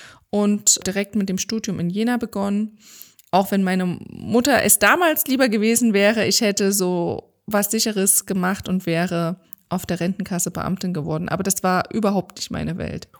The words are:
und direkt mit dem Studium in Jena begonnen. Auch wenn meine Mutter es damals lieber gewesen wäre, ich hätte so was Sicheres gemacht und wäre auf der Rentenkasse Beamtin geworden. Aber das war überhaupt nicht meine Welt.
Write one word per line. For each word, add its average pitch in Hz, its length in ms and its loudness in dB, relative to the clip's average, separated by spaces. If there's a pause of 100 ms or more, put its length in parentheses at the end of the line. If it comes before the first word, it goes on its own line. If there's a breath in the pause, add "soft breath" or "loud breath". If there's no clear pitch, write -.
(300 loud breath)
und 208 560 2
direkt 196 280 -2
mit 196 140 0
dem 185 100 -2
Studium 220 400 -6
in 170 120 -2
Jena 226 260 0
begonnen. 208 640 -4 (520 loud breath)
Auch 190 220 2
wenn 196 100 2
meine 185 240 0
Mutter 214 800 0
es - 160 4
damals 311 460 4
lieber 262 220 2
gewesen 220 440 2
wäre, 202 340 4
ich 196 140 2
hätte 202 320 2
so 180 600 -2 (120)
was 208 240 0
Sicheres 208 560 0
gemacht 190 420 -2
und 185 180 -2
wäre 170 540 -2 (280 loud breath)
auf 180 180 -4
der 180 140 -2
Rentenkasse 180 500 -4
Beamtin 180 420 -4
geworden. 160 360 -4
Aber 190 140 -2
das 196 200 -2
war 185 300 0
überhaupt 202 440 -2
nicht - 140 -10
meine 76 280 -4
Welt. - 300 -8 (120)